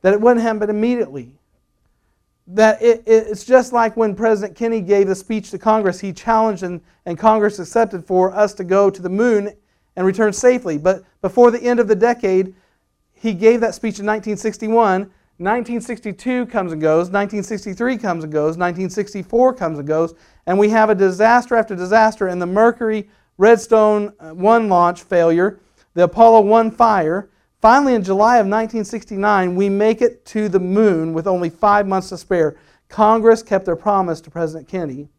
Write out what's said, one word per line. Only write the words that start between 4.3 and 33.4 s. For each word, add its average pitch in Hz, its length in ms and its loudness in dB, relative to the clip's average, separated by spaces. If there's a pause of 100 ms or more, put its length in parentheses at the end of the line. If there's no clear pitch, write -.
Kennedy 226 280 -4
gave 196 240 2
the 190 80 -2
speech 208 380 -8
to 190 60 -12
Congress, 208 400 0
he 196 140 -10
challenged 220 500 -2
and, 175 200 -10 (240)
and 175 120 -8
Congress 214 400 0
accepted 214 460 -4
for 185 300 0
us 208 200 0
to 190 100 -10
go 190 260 2
to 190 100 -14
the 180 80 -10
moon 208 460 0 (420)
and 180 100 -2
return 202 280 0
safely. 247 420 0
But 185 280 -2 (180)
before 240 280 4
the 233 120 -6
end 240 180 0
of 214 80 0
the 220 80 2
decade, 196 580 -2 (600)
he 220 180 -6
gave 220 280 4
that 220 140 -2
speech 202 240 -8
in 202 60 -10
nineteen 214 320 -4
sixty-one. 214 760 -2 (280)
Nineteen 233 420 -4
sixty-two 247 680 -8
comes 190 260 -6
and 156 100 -8
goes, 160 260 2
nineteen 202 340 -4
sixty-three 214 540 -6
comes 170 280 -6
and 156 80 -12
goes, 156 260 -2
nineteen 180 320 -4
sixty-four 208 640 -2
comes 165 240 -6
and 143 100 -10
goes, 160 240 -2 (320)
and 185 140 0
we 208 100 4
have 220 220 2
a 214 40 2
disaster 220 640 2
after 220 180 -2
disaster 208 540 0
in 180 100 -6
the 175 80 -4
Mercury 220 640 0 (300)
Redstone, 214 800 2
uh, 160 120 -20
one 214 360 0
launch 175 340 0
failure, 175 580 0 (340)
the 175 100 4
Apollo 226 380 6
one 220 280 2
fire. 196 600 0 (320)
Finally, 262 320 4
in 208 100 -2
July 208 320 2
of 214 100 2
nineteen 220 380 -4
sixty-nine, 196 720 -2
we 202 140 0
make 214 320 0
it 240 240 -2
to 214 240 -4
the 185 100 0
moon 180 540 0
with 165 120 -4
only 180 220 -2
five 202 380 0
months 190 240 -4
to 180 80 -12
spare. 160 400 -2 (320)
Congress 220 520 2